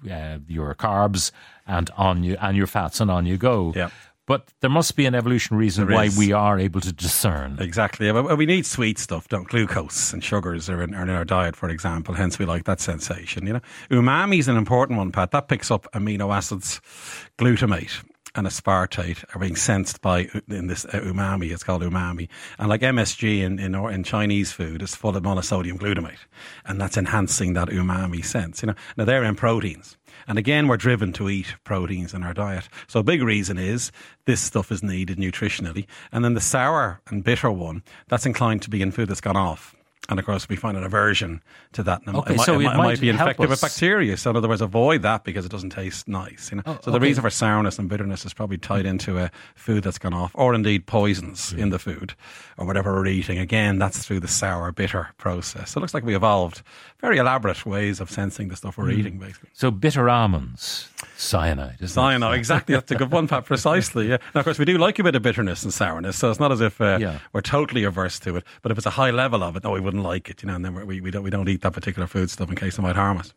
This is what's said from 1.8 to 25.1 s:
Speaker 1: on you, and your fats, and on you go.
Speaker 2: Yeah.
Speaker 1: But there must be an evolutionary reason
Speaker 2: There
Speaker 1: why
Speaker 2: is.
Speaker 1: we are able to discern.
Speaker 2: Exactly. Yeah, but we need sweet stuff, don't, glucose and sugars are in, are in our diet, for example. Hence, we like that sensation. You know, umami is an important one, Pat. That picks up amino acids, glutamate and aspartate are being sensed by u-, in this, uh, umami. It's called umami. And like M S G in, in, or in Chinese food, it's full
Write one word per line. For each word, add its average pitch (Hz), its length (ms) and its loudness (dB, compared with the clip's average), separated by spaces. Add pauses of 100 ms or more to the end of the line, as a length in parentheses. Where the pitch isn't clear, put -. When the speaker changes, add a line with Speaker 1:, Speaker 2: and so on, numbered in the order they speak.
Speaker 1:
on 90 260 2
you, 90 160 0
and 98 160 0
your 98 100 4
fats, 92 340 -2
and 104 100 4
on 87 160 2
you 92 100 0
go. 95 400 0
Speaker 2:
Yeah. 87 140 -2 (360)
Speaker 1:
But 135 220 -2 (120)
there 131 100 2
must 160 260 2
be 143 100 4
an 127 80 2
evolutionary 113 520 2
reason 98 200 2
Speaker 2:
There 101 100 4
Speaker 1:
why 107 100 6
Speaker 2:
is. 101 100 2
Speaker 1:
we 101 160 6
are 104 260 4
able 95 220 0
to 92 120 -4
discern. 76 680 -2
Speaker 2:
Exactly. 98 460 0
Yeah, 104 80 4
but 143 240 2
we 156 80 4
need 175 180 2
sweet 110 340 -2
stuff, - 300 -8
don't, 92 180 -4
glucose - 680 -2
and - 100 -8
sugars 87 460 -2
are 87 120 -2
in, 85 120 -6
are 90 80 -6
in 92 80 -2
our 85 160 -2
diet, 90 280 2
for - 140 -6
example. 82 460 -4
Hence, 87 240 0
we 98 80 -2
like 85 180 -2
that 95 160 0
sensation. 85 640 -6
You 107 80 -4
know, 123 60 -4 (300)
umami 151 480 4
is 131 100 2
an 120 80 4
important 123 420 4
one, 92 140 0
Pat. 92 200 0
That 143 160 0
picks - 220 -2
up 107 220 0
amino 101 420 0
acids, - 460 -4 (580)
glutamate 104 640 2 (320)
and 98 120 -2
aspartate 92 800 0 (100)
are 92 40 -10
being 90 180 -2
sensed - 460 0
by 90 180 4 (140)
u-, 101 160 -6
in 92 160 -6
this, 87 200 -6
uh, - 160 -4
umami. 95 500 -2
It's 85 120 -8
called 90 180 -2
umami. 87 460 -4 (300)
And 107 100 0
like 107 140 2
M 127 160 4
S 104 160 0
G 107 260 2
in, 95 180 0
in, 95 160 -2
or 101 160 -4
in 95 140 -4
Chinese 104 480 0
food, 82 300 -6
it's 95 120 -8
full 101 220 -2